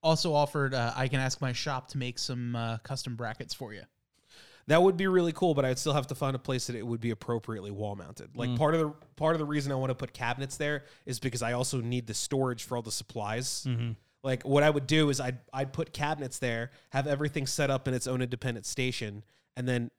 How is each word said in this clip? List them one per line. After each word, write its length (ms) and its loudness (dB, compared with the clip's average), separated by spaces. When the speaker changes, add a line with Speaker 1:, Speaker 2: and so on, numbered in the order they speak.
Speaker 1:
Also 320 4
offered, 400 2
uh, 220 0
I 120 0
can 120 2
ask 220 0
my 100 0
shop 380 -4
to 80 -6
make 220 -4
some, 360 -4
uh, 240 0
custom 360 -6
brackets 380 -6
for 200 -10
you. 100 -14
Speaker 2:
That 160 8
would 140 6
be 100 2
really 260 4
cool, 220 4
but 100 4
I'd 140 0
still 140 0
have 140 2
to 80 -6
find 200 0
a 40 -4
place 280 -2
that 80 -4
it 100 -6
would 160 -2
be 80 0
appropriately 640 -4
wall 240 -4
mounted. 420 -16
Like, 140 0
Speaker 3:
Mm. 60 0
Speaker 2:
part 180 4
of 60 4
the, 80 2
part 200 2
of 40 0
the 60 0
reason 260 0
I 40 0
wanna 200 0
put 180 -8
cabinets 440 -4
there 280 -2
is 140 -6
because 220 -4
I 120 -2
also 280 0
need 260 -2
the 60 -6
storage 500 -2
for 140 -6
all 60 -4
the 80 -8
supplies. 760 -4
Speaker 3:
Mm-hmm. 260 -2
Speaker 2:
Like, 220 -2
what 200 6
I 60 8
would 160 2
do 240 6
is 100 0
I'd, 200 -4
I'd 220 -4
put 180 -4
cabinets 480 -4
there, 320 -2
have 160 2
everything 400 0
set 240 2
up 160 0
in 60 2
its 120 0
own 160 0
independent 440 -4
station, 580 -4
and 100 -2
then 320 0